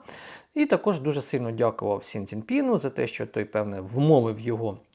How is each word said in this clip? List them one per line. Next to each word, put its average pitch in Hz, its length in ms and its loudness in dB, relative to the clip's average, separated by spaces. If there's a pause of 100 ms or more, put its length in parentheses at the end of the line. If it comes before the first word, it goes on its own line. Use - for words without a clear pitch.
(540)
І 302 120 2
також 220 340 2
дуже 139 220 0
сильно 123 300 -2
дякував 107 520 0
Сі 104 220 -8
Цзіньпіну 240 520 0
за 143 120 -2
те, 127 180 -2
що - 200 -6
той, 107 180 -4
певне, 104 360 -4
вмовив 117 580 4
його 110 380 -4 (180)